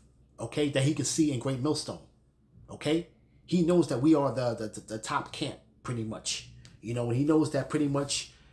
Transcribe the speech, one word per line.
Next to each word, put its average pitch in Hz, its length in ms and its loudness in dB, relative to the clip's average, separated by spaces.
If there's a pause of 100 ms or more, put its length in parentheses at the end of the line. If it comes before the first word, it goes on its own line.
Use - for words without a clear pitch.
(400)
okay, 147 300 -2
that 135 140 2
he 151 100 2
can 143 100 -2
see 151 280 2
in 123 80 -2
Great 135 200 -4
Millstone, 131 400 -4 (680)
okay? 156 380 -2 (380)
He 175 180 2
knows 170 260 4
that 131 80 -2
we 151 180 6
are 139 160 2
the, 120 220 -2
the, 107 140 -6
the, - 120 -12
the - 180 -10
top - 360 -6
camp, - 240 -6 (260)
pretty 117 220 -6
much. - 440 -8 (300)
You 113 140 -6
know, 120 160 -2
and 120 80 2
he 143 80 2
knows 156 260 4
that - 180 -2
pretty 147 200 2
much, 139 420 -2 (220)